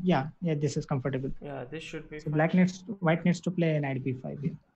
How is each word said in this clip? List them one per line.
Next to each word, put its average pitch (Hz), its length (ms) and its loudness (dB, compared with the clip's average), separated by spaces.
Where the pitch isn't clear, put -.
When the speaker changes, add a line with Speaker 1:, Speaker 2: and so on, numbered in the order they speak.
Speaker 1:
Yeah, 160 240 2
yeah, 160 140 0
this 147 200 0
is 151 100 -2
comfortable. 135 460 -2
Speaker 2:
Yeah, 139 220 -10
this 156 200 -10
should 156 260 -12
be 151 100 -12
Speaker 1:
So - 60 -16
Speaker 2:
fine. 147 80 -2
Speaker 1:
black 156 200 4
needs, 180 300 4
white 165 240 2
needs 175 180 2
to 175 100 -2
play 165 280 2
knight 135 240 -2
B 131 100 -2
five 143 280 -10
here. - 140 -4